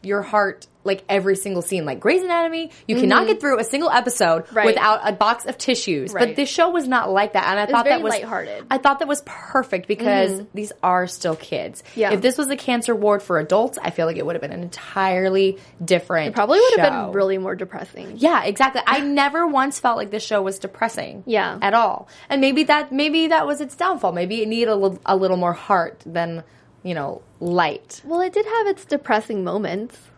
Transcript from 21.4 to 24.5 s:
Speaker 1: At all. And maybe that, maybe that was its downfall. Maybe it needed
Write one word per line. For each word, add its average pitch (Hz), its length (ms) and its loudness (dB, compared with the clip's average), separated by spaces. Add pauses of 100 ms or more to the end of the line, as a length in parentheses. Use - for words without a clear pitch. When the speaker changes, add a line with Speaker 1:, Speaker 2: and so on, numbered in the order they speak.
Speaker 1:
At 202 140 2
all. 226 320 2 (220)
And 277 120 0
maybe 269 240 4
that, 294 280 2
maybe 302 360 0
that 320 180 2
was 285 140 -4
its 277 140 -10
downfall. 339 380 -2
Maybe 185 300 -4
it 214 60 -2
needed 226 200 0